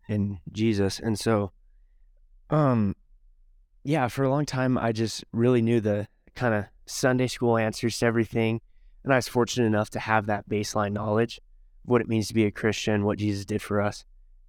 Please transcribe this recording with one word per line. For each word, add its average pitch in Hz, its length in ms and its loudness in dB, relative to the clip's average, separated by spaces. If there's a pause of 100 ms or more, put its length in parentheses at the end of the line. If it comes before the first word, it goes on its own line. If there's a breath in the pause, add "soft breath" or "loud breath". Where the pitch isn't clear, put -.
in 101 320 -4 (120)
Jesus. 101 480 0
And 110 200 -2
so, 104 320 0 (960)
um, 127 460 2 (880)
yeah, 139 240 0
for 135 160 -4
a 131 60 2
long 143 160 0
time, 127 320 0
I 117 140 0
just 110 400 -4
really 120 300 4
knew 113 200 4
the 104 260 -2 (280)
kinda 110 340 0 (160)
Sunday 127 420 0
school 120 300 0
answers 110 420 -2
to 123 60 2
everything. 113 560 0 (420)
And 135 100 2
I 127 40 6
was 120 100 0
fortunate 120 380 0
enough 107 260 2
to 110 80 -8
have 110 260 0
that 101 240 -4
baseline 104 440 -2
knowledge 107 440 -2 (460)
of - 60 -8
what 120 120 4
it - 60 -6
means 110 200 0
to - 60 -8
be 110 120 2
a 101 60 0
Christian, 104 540 -2
what 101 120 0
Jesus 101 280 -4
did 104 160 -4
for 104 200 -2
us. 104 220 -4 (460)